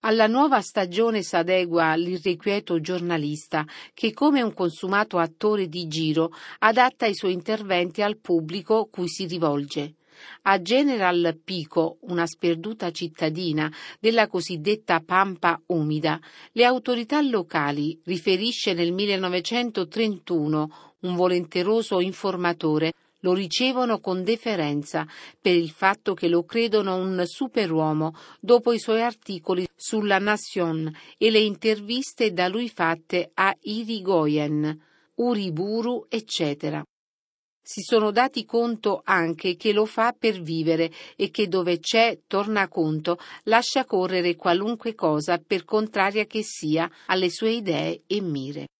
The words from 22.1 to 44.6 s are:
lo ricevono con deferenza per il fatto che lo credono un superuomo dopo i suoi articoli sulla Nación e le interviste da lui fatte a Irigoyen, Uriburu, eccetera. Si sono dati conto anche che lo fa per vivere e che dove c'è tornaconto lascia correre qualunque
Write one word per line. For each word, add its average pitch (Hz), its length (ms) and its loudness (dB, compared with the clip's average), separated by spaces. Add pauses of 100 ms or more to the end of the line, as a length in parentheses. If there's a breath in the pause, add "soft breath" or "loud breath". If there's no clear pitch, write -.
lo 180 100 2
ricevono 233 680 0
con 185 240 -4
deferenza 165 840 -2 (340 loud breath)
per 185 140 2
il 170 160 2
fatto 190 460 0
che 175 120 -2
lo 170 160 2
credono 208 520 0
un 185 300 -2
superuomo 160 920 -2 (240 loud breath)
dopo 233 340 4
i 220 60 0
suoi 226 240 0
articoli 185 720 -4
sulla 208 420 0
Nación 175 720 -2 (280 loud breath)
e 214 100 4
le 220 80 4
interviste 214 960 -2
da 180 140 0
lui 226 200 -2
fatte 165 640 -2
a 196 300 2
Irigoyen, 160 1120 0 (420 soft breath)
Uriburu, 220 920 -2
eccetera. 151 760 -4 (800)
Si - 200 -12
sono 214 280 2
dati 240 340 0
conto 226 600 -2
anche 170 520 0
che 214 160 -2
lo 208 140 2
fa 226 320 0
per 202 240 -2
vivere 160 500 0 (240 loud breath)
e 196 140 -2
che 208 180 -2
dove 175 300 0
c'è 226 480 2
tornaconto 180 920 0 (240 loud breath)
lascia 240 420 2
correre 180 500 0
qualunque 214 600 0